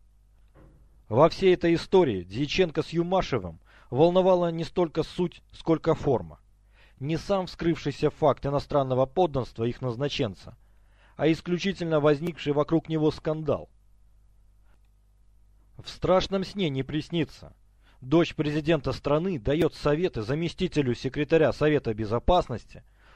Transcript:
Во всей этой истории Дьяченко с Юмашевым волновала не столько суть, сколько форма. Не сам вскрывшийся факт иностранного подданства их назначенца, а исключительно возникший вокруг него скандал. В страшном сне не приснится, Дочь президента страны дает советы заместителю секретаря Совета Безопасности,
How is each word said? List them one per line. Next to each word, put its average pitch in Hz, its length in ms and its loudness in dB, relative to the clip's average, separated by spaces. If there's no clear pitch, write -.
Во 143 220 6
всей 185 240 2
этой 170 180 2
истории 156 500 2
Дьяченко 143 600 -2
с - 80 -14
Юмашевым 160 680 -2
волновала 175 640 4
не 165 140 -6
столько 165 400 0
суть, - 380 -4
сколько 160 420 0
форма. 110 440 -2
Не 151 160 -2
сам 190 300 -2
вскрывшийся 151 640 -2
факт - 340 0
иностранного 135 600 0
подданства 135 580 -2
их 120 160 -4
назначенца, 123 800 -6
а 156 160 2
исключительно 170 640 -2
возникший 147 540 0
вокруг 151 380 0
него 156 200 2
скандал. 147 600 -4
В - 100 -20
страшном 185 560 0
сне 190 240 -4
не 131 140 -2
приснится, 151 720 -6
Дочь 151 340 2
президента 151 580 0
страны 156 480 -2
дает 147 340 0
советы 151 480 -2
заместителю 147 720 -2
секретаря 143 580 2
Совета 147 420 0
Безопасности, 117 880 0